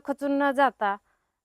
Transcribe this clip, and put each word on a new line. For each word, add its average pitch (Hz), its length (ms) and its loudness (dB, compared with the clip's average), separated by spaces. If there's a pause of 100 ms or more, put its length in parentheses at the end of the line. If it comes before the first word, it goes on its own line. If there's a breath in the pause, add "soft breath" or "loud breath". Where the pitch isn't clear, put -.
खचून 277 260 -4
न 277 200 2
जाता, 233 460 0 (480)